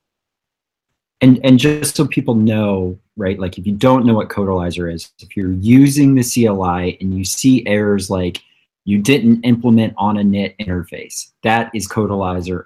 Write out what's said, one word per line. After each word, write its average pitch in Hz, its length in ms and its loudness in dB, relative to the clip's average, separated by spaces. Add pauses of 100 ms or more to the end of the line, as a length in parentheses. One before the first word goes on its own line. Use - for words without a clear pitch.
(1200)
And, 131 240 4
and 131 140 6
just 147 360 -2
so 151 120 0
people 127 280 -2
know, 104 640 0 (180)
right, 95 220 -4
like, 92 200 -8
if 92 80 -12
you 104 60 -2
don't 127 340 4
know 117 80 4
what 104 160 -2
Codalizer 87 600 -4
is, - 260 -14
if - 180 -18
you're 95 160 -4
using 135 600 4
the 127 80 2
C 120 240 0
L 98 160 0
I 90 380 -2
and 95 180 -4
you 95 60 -6
see 127 420 0
errors 101 440 0
like 90 320 -4 (440)
you 101 120 0
didn't 117 440 2
implement 117 540 2
on 104 200 -2
a 104 80 -2
nit 101 340 -2
interface, - 720 -10 (100)
that 113 320 0
is 101 120 -8
Codalizer 92 800 -4